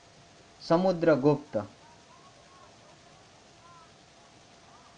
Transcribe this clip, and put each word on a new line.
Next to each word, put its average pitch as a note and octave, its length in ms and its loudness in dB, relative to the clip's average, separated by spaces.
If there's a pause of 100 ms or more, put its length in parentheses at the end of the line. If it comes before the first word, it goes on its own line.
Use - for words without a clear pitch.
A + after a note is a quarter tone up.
(640)
સમુદ્રગુપ્ત. D#3+ 960 0 (3500)